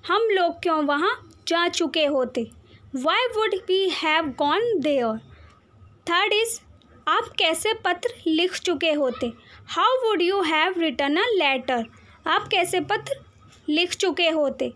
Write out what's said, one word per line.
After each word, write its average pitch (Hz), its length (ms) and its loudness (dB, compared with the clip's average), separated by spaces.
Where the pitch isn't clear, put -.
हम 392 140 2
लोग 349 220 2
क्यों 320 320 0
वहाँ 320 440 0
जा 339 200 2
चुके 330 380 0
होते? 254 460 -2
Why 349 420 0
would 440 200 0
we 381 360 0
have 320 220 2
gone 320 560 0
there? 240 380 0
Third 392 240 2
is, 453 280 0
आप 440 220 0
कैसे 349 340 0
पत्र 359 360 -2
लिख 330 320 0
चुके 330 340 0
होते? 254 400 -2
How 480 300 2
would 359 240 2
you 370 220 0
have 339 240 0
written 294 400 0
a 415 260 0
letter? 262 400 0
आप 381 200 0
कैसे 359 320 0
पत्र 440 360 -4
लिख 339 240 0
चुके 359 360 0
होते? 277 460 -2